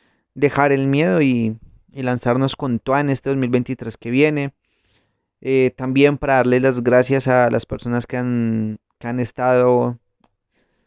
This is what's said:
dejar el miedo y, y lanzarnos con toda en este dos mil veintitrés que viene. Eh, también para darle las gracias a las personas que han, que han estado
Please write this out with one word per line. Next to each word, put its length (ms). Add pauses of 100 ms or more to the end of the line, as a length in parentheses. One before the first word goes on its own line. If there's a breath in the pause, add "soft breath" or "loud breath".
(340)
dejar 400
el 140
miedo 340
y, 360 (360)
y 100
lanzarnos 540
con 220
toda 200
en 100
este 200
dos 80
mil 120
veintitrés 460
que 160
viene. 420 (880)
Eh, 380
también 400
para 180
darle 240
las 240
gracias 460
a 200
las 160
personas 420
que 100
han, 640 (180)
que 100
han 140
estado 760 (880)